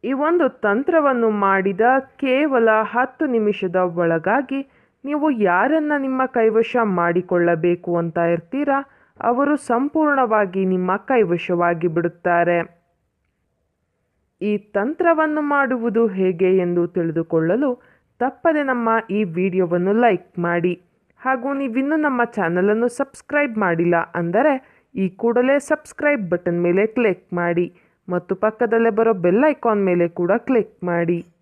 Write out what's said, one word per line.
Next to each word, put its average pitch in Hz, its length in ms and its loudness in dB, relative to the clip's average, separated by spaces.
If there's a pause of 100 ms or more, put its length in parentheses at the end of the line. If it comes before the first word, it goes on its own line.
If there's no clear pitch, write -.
ಈ 247 100 -4 (140)
ಒಂದು 330 200 2 (200)
ತಂತ್ರವನ್ನು 254 640 2 (140)
ಮಾಡಿದ 196 500 2 (300)
ಕೇವಲ 262 440 2 (240)
ಹತ್ತು 262 320 -2 (120)
ನಿಮಿಷದ 196 420 -2 (240)
ಒಳಗಾಗಿ 247 580 -2 (420)
ನೀವು 294 260 -2 (200)
ಯಾರನ್ನ 294 440 0 (120)
ನಿಮ್ಮ 262 160 -2 (160)
ಕೈವಶ 220 380 2 (260)
ಮಾಡಿಕೊಳ್ಳಬೇಕು 175 960 0
ಅಂತ 170 200 -4 (180)
ಇರ್ತೀರಾ, 269 440 -2 (400)
ಅವರು 285 360 0 (160)
ಸಂಪೂರ್ಣವಾಗಿ 240 920 0 (100)
ನಿಮ್ಮ 185 240 -2 (140)
ಕೈವಶವಾಗಿ 175 880 0
ಬಿಡುತ್ತಾರೆ. 170 600 0 (1800)
ಈ 208 80 -2 (240)
ತಂತ್ರವನ್ನು 311 680 0 (100)
ಮಾಡುವುದು 240 500 0 (140)
ಹೇಗೆ 185 340 0 (140)
ಎಂದು 175 180 0 (140)
ತಿಳಿದುಕೊಳ್ಳಲು 165 760 0 (500)
ತಪ್ಪದೆ 294 480 0
ನಮ್ಮ 240 220 0 (280)
ಈ - 20 0 (180)
ವಿಡಿಯೋವನ್ನು 180 560 0 (100)
ಲೈಕ್ 202 240 2 (160)
ಮಾಡಿ. 175 300 0 (500)
ಹಾಗೂ 262 240 -2 (120)
ನೀವಿನ್ನೂ 269 440 -2
ನಮ್ಮ 262 160 -2 (160)
ಚಾನಲನ್ನು 202 600 0
ಸಬ್ಸ್ಕ್ರೈಬ್ 285 680 -4
ಮಾಡಿಲ್ಲ 170 320 0 (200)
ಅಂದರೆ 196 380 0 (420)
ಈ 190 120 -2 (140)
ಕೂಡಲೇ 247 340 2 (140)
ಸಬ್ಸ್ಕ್ರೈಬ್ 294 540 -2 (100)
ಬಟನ್ 175 320 -2
ಮೇಲೆ 180 200 2 (120)
ಕ್ಲಿಕ್ 208 280 0 (140)
ಮಾಡಿ 175 260 0 (420)
ಮತ್ತು 180 360 -4
ಪಕ್ಕದಲ್ಲೇ 226 560 0
ಬರೋ 226 160 2 (100)
ಬೆಲ್ 220 240 4
ಐಕಾನ್ 214 400 0
ಮೇಲೆ 175 180 2 (120)
ಕೂಡ 175 120 0 (160)
ಕ್ಲಿಕ್ 220 300 0 (140)
ಮಾಡಿ. 170 280 -2 (220)